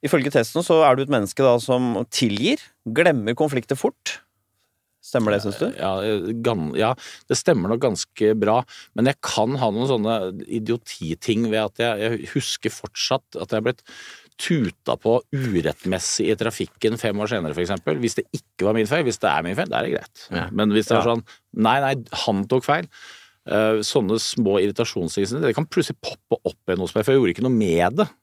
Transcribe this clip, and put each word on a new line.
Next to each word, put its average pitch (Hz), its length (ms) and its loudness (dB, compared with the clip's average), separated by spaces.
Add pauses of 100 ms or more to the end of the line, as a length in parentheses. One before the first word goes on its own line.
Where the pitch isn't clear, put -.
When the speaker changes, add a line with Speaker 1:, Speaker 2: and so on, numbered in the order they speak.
Speaker 1:
Ifølge 143 300 2
testen 131 260 2
så 165 240 4
er 127 140 6
du 135 80 -2
et 143 100 0
menneske 101 240 0
da 127 240 6
som 127 300 0 (180)
tilgir, 127 480 0 (240)
glemmer 120 560 2
konflikter 139 400 -2
fort. - 380 -6 (880)
Stemmer 107 300 0
det, 98 100 2
synes 101 160 -4
du? 165 60 0 (100)
Speaker 2:
Ja, 95 140 -2 (100)
eh, 104 300 -2 (140)
gan-, 95 260 0 (100)
ja, 113 140 2 (340)
det 127 80 0
stemmer 107 320 2
nok 117 140 0
ganske 107 480 0 (100)
bra, 104 140 2 (420)
men 123 140 4
jeg - 100 -4
kan 117 400 0
ha 123 80 0
noen 113 220 -2
sånne 113 240 0 (340)
idiotiting 113 1000 -4
ved 107 100 0
at 107 220 -4
jeg, 117 180 0
jeg 113 320 -4
husker - 400 -4
fortsatt - 640 -6
at 90 160 -6
jeg 110 80 0
er 110 60 -2
blitt 127 160 -4 (580)
tuta 120 580 -2
på 117 200 2 (180)
urettmessig 92 960 -2
i 104 80 -2
trafikken 110 580 -2
fem 104 220 -2
år 107 100 -2
senere, 85 240 -2
for 85 80 -2
eksempel. 95 380 -2
Hvis 117 180 0
det - 60 -4 (100)
ikke - 320 -4
var 107 140 2
min 107 100 0
feil, 160 160 0
hvis 113 160 -4
det 104 80 2
er 78 160 0
min 90 140 -4
feil, - 100 -4
da 62 120 -2
er - 80 -2
det 71 80 -2
greit. - 340 -16
Speaker 3:
Ja. 87 180 -2
Speaker 2:
Men 104 240 2
hvis 107 140 2
det 117 80 4
er 98 80 4
Speaker 1:
Ja. 117 80 2
Speaker 2:
sånn, 117 100 -2 (460)
nei, 120 160 4
nei, 135 100 0 (300)
han 101 240 2
tok 131 160 2
feil. 156 240 0 (560)
Eh, 110 400 2
sånne 110 340 0
små 104 460 0
irritasjonstilstander, 101 880 -2
det - 80 0
kan 160 80 -4
plutselig - 320 -2
poppe - 480 -6
opp - 80 -8 (100)
igjen 92 140 0
hos 90 160 -4
meg, 110 80 2
for 135 80 2
jeg 135 80 6
gjorde 92 160 2
ikke 117 100 -4
noe 123 140 2
med 90 400 2
det. 208 80 2 (140)